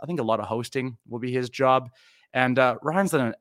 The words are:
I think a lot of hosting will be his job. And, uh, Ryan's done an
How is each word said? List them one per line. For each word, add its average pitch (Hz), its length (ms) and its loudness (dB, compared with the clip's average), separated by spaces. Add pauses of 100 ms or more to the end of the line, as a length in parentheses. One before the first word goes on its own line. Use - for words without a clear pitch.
I - 60 -10
think 165 120 -4
a 127 40 -2
lot 110 160 2
of 104 80 -6
hosting 120 500 -6 (100)
will 117 120 -8
be 123 120 -6
his 127 180 -2
job. 131 400 2 (460)
And, 127 220 2
uh, 127 240 4
Ryan's 170 300 0
done 135 160 2
an 113 140 -4